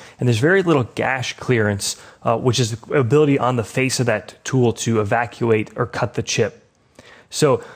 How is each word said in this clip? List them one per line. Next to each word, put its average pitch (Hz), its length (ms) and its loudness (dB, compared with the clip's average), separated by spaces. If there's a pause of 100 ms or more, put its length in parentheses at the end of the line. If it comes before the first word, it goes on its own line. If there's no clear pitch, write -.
(180)
and 123 100 0
there's 117 100 2
very 180 240 4
little 160 200 2
gash 120 560 -4
clearance, 104 580 0 (260)
uh, 117 140 0
which 123 240 0
is 113 120 0
the - 260 -4
ability 139 400 4
on 123 180 0
the 113 80 -2
face 131 360 -4
of 127 40 2
that 107 300 -4 (100)
tool 120 300 2
to 113 260 -2
evacuate 113 760 -2
or 120 100 -2
cut - 280 -6
the 110 80 -4
chip. - 400 -4 (680)
So 135 340 0 (120)